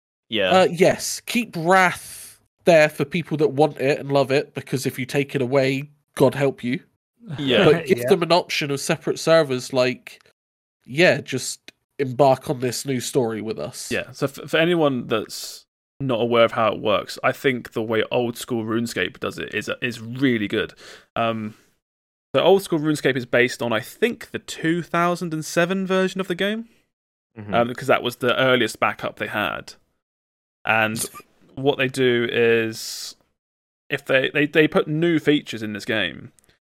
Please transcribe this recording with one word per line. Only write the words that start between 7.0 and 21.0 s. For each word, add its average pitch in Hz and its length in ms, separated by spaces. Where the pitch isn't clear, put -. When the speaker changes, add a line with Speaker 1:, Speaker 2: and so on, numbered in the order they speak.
Speaker 3:
Yeah. 151 260
Speaker 2:
But - 220
give 190 120
Speaker 4:
<laughs> 120 40
Yeah. 123 60
Speaker 2:
them 175 140
an 165 100
option 160 380
of 139 100
separate - 380
servers, 143 540
like, 127 480
yeah, 151 360
just - 520
embark 131 520
on 127 100
this 123 260
new 131 140
story 113 400
with 110 180
us. - 320
Speaker 3:
Yeah, 107 220
so 143 140
f-, - 220
for 165 80
anyone 156 500
that's - 580
not 127 200
aware 117 240
of 110 80
how 110 200
it - 80
works, - 420
I 131 100
think - 400
the 117 100
way 110 280
old 120 260
school 117 280
RuneScape 110 560
does 101 180
it - 160
is, 104 160
is 120 200
really 120 480
good. 92 260